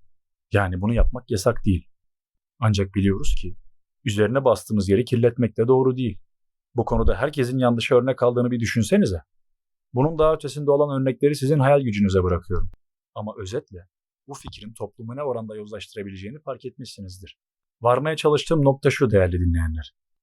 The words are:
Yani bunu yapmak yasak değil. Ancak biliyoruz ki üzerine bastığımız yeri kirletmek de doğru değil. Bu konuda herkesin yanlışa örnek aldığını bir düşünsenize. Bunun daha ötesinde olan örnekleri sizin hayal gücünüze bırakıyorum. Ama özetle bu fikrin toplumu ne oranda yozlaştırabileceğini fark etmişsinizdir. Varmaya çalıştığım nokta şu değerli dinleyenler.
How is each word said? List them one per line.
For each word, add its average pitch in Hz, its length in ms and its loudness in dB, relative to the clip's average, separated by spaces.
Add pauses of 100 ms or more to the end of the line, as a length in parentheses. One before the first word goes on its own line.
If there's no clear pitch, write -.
(520)
Yani 92 280 0
bunu 110 140 -2
yapmak - 360 0
yasak 117 340 0
değil. 92 240 0 (720)
Ancak 101 360 0
biliyoruz 98 480 2
ki 90 140 -8 (480)
üzerine 107 400 0
bastığımız 104 440 0
yeri 98 160 4
kirletmek 117 520 0
de 127 120 0
doğru 131 280 4
değil. 127 220 -6 (560)
Bu 117 100 -2
konuda 107 320 2
herkesin 123 420 0
yanlışa 120 380 2
örnek 127 260 2
aldığını 123 280 2
bir 120 100 -2
düşünsenize. 113 560 2 (760)
Bunun 147 260 0
daha 156 160 4
ötesinde 143 360 -4
olan 143 300 2
örnekleri 135 340 0
sizin 139 240 0
hayal 139 220 4
gücünüze 101 420 2
bırakıyorum. 87 480 0 (440)
Ama 107 260 -10
özetle 98 380 -10 (500)
bu - 60 -14
fikrin - 380 -18
toplumu 113 440 -14
ne 143 60 -10
oranda 113 340 -8
yozlaştırabileceğini 104 840 -14
fark 131 240 -14
etmişsinizdir. 95 720 -16 (420)
Varmaya 127 360 0
çalıştığım 151 480 0
nokta 139 260 2
şu 127 200 0
değerli 92 300 2
dinleyenler. 82 540 -2 (280)